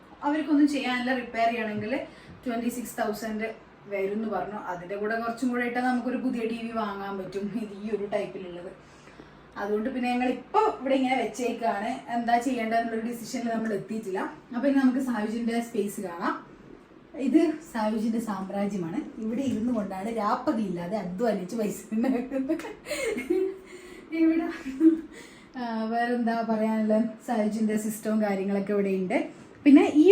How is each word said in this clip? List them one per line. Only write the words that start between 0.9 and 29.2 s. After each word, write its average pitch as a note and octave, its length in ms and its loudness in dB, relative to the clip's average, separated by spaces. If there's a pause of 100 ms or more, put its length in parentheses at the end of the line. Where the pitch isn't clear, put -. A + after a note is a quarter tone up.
റിപ്പയർ A3+ 320 0
ചെയ്യണമെങ്കിൽ G#3+ 400 -4 (520)
ട്വന്റി A#3+ 320 -2
സിക്സ് - 240 -8
തൗസൻഡ് G#3+ 460 -2 (460)
വരും G3 240 -2
എന്ന് G#3+ 180 -2
പറഞ്ഞു. G3+ 240 -4 (120)
അതിൻ്റെ F3 300 -8
കൂടെ A3 200 -2
കുറച്ചും A#3 320 -2
കൂടെ B3 160 0
ഇട്ടാൽ B3 200 -2
നമുക്കൊരു B3 360 0
പുതിയ A3 160 -2 (100)
ടി A#3 140 -4
വി A#3 60 -8 (100)
വാങ്ങാൻ G3 400 -6
പറ്റും, F#3+ 260 -6 (160)
ഇത് - 100 -10 (100)
ഈ A3 120 -2
ഒരു G3 100 -4 (100)
ടൈപ്പിലുള്ളത്. F#3 560 -8 (880)
അതുകൊണ്ട് G#3+ 320 0
പിന്നെ B3 200 -2
ഞങ്ങൾ B3 240 2
ഇപ്പോൾ G#4+ 280 2 (160)
ഇവിടെ C4 180 2
ഇങ്ങനെ B3+ 240 2
വെച്ചേക്കാണ്. A3+ 640 -2 (280)
എന്താ A#3 180 2 (100)
ചെയ്യേണ്ടതെന്നുള്ളൊരു A3+ 600 0
ഡിസിഷനിൽ A#3+ 480 -6
നമ്മൾ A3 240 -2
എത്തിയിട്ടില്ല. G3 400 -6 (360)
അപ്പോൾ C4 140 0
ഇനി C4+ 140 4
നമുക്ക് B3+ 260 4
സായുജിൻ്റെ A3+ 480 -2 (120)
സ്പേസ് G#3 300 -2 (100)
കാണാം. G#3+ 260 -2 (920)
ഇത് D#4+ 120 6 (320)
സായുജിൻ്റെ A3 560 0
സാമ്രാജ്യമാണ്. G3 720 -2 (240)
ഇവിടെ B3 280 -2
ഇരുന്നു A3 260 0
കൊണ്ടാണ് F#3+ 320 -4 (100)
രാപ്പകലില്ലാതെ G#3 840 -2
അധ്വാനിച്ച് G3 560 -2
പൈസ G3+ 200 -4 (160)
ഉണ്ടാക്കുന്നത്. C4 580 0 (1700)
ഇവിടെ, E4 260 6 (1120)
ആ, A#3+ 40 -4 (300)
വേറെന്താ A#3 420 2 (140)
പറയാനുള്ള, A3 480 2 (300)
സായുജിൻ്റെ G#3+ 580 2
സിസ്റ്റവും G#3+ 400 0
കാര്യങ്ങളൊക്കെ G3 500 0
ഇവിടെ G3 240 2
ഉണ്ട്. F#3 180 0 (460)